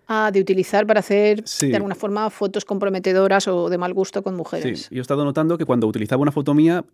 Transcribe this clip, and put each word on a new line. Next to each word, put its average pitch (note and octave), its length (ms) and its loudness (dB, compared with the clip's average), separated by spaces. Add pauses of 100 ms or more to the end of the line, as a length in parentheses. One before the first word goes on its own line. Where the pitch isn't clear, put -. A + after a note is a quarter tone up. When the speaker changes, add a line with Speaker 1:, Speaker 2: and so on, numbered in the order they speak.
Speaker 1:
Ah, A3 260 0
de G3 80 4
utilizar F#3+ 440 2
para G#3 140 2
hacer, G#3 460 2
Speaker 2:
Sí. - 240 -2
Speaker 1:
de G#3+ 80 2
alguna G3+ 180 -4
forma, G#3+ 340 -4
fotos G3+ 360 -4
comprometedoras F#3+ 840 2
o F3 220 0
de F3+ 80 -2
mal F3+ 160 -4
gusto F#3+ 300 -4
con F#3+ 120 -6
mujeres. D#3+ 540 -6
Speaker 2:
Sí, B2 60 -12
yo B2+ 40 -6
he - 20 -4
estado C#3+ 220 -2
notando D#3 340 0
que D#3+ 80 -4
cuando A#2+ 220 2
utilizaba A2 340 0
una D3 100 2
foto C#3+ 220 0
mía E3 300 4 (100)